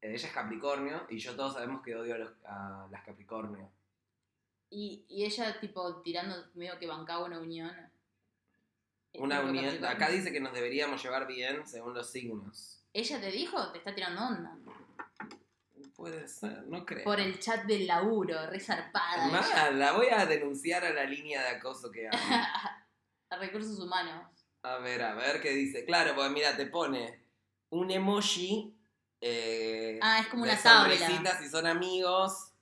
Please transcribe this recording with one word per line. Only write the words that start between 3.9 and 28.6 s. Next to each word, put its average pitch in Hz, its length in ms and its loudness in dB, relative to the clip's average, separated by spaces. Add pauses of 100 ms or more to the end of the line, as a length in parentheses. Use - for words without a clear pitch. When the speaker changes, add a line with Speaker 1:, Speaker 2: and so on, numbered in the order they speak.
Speaker 2:
Y, 208 380 -10
y 196 160 -2
ella, 214 340 -2
tipo, 180 440 -6
tirando 175 340 -4 (180)
medio 175 240 -10
que 175 80 -10
bancaba 165 380 -6
una 170 160 -8
unión. 165 340 -8 (1400)
Speaker 1:
Una 143 240 0
Speaker 2:
Tipo 139 100 0
Speaker 1:
unión, 135 160 0
Speaker 2:
Capricornio. 123 320 0
Speaker 1:
acá 156 140 2
dice 185 200 0
que 147 100 -2
nos 131 120 -4
deberíamos 131 500 -2
llevar 131 240 -2
bien 131 400 -4
según 120 260 -12
los 120 160 -8
signos. 113 720 -12 (160)
Speaker 2:
¿Ella 240 240 -4
te 196 120 -6
dijo? 285 400 -4
Te 175 60 -12
está 196 140 -8
tirando 185 320 -4
onda. 170 320 -4 (1400)
Speaker 1:
Puede 160 320 -10
ser, - 400 -10
no 170 180 -8
creo. - 160 -8
Speaker 2:
Por 208 160 2
el 190 220 0
chat 226 240 -2
del 202 240 2
laburo, 175 600 2
re 185 120 -6
zarpada 175 640 0
ella. 175 140 4 (240)
Speaker 1:
Mal, 139 160 4
la 143 140 6
voy 233 180 8
a 202 140 6
denunciar 151 580 0
a 151 80 2
la 143 100 0
línea 143 400 -2
de 123 140 0
acoso 120 340 -8
que 110 180 -8
hay. 110 80 2
Speaker 2:
<laughs> - 1120 -2
A 180 60 -6
recursos 202 440 -4
humanos. 180 480 -2 (340)
Speaker 1:
A 127 160 -4
ver, 123 240 -2
a 110 140 0
ver 139 240 2
qué 151 100 0
dice. 139 340 0
Claro, 165 300 4
porque 139 160 2
mira, 147 260 2
te 139 100 -2
pone 135 580 -2 (460)
un 180 200 0
emoji, 196 840 2 (480)